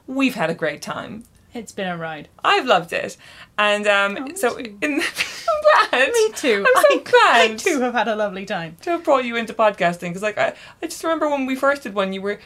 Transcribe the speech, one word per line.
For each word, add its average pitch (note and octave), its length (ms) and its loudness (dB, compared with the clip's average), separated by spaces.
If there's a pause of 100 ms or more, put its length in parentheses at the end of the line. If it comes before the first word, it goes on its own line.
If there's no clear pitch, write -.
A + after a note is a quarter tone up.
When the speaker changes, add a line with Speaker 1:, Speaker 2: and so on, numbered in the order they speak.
Speaker 1:
We've C4 280 0
had E3 160 0
a E3 40 0
great D3+ 280 -4
time. - 420 -10 (300)
Speaker 2:
It's A#3 180 -14
been G3 140 -6
a F3 120 -6
ride. D#3+ 300 -10 (140)
Speaker 1:
I've F#4 220 2
loved F3+ 300 2
it. - 220 -4 (420)
And, G#3 280 2
um, G3+ 320 2
Speaker 2:
Oh, C#4 60 -10
me D#4 120 -12
Speaker 1:
so - 200 -2
Speaker 2:
too. G#3 240 -12
Speaker 1:
in D4 180 -2
the, E4+ 60 -4
<laughs> D5+ 800 0
I'm - 60 -6
glad. B3+ 220 2
Speaker 2:
Me A4 220 2
too. G3+ 320 0
Speaker 1:
I'm - 160 4
so D5 80 8
Speaker 2:
I, E4 140 2
Speaker 1:
glad C#4+ 460 6
Speaker 2:
I A3 60 -8
too D4+ 240 0
have B3 120 0
had A3+ 160 0
a G#3+ 80 -2
lovely G3 300 -4
time. E3+ 360 -8
Speaker 1:
to F4+ 100 -6
have E4+ 120 -4
brought C4 220 2
you A#3 100 -4
into A3+ 160 -4
podcasting, F3+ 640 0
'cause, F#3+ 80 -10
like, G#3 160 -4
I, C#3 160 0 (280)
I E4+ 40 -6
just - 180 -10
remember D#4+ 240 0
when C#4 160 0
we C4 100 -4
first C#4 280 0
did G#3+ 120 -10
one, F#3+ 200 -2
you F#3+ 80 -8
were, G3+ 100 -4
you G#3 140 -8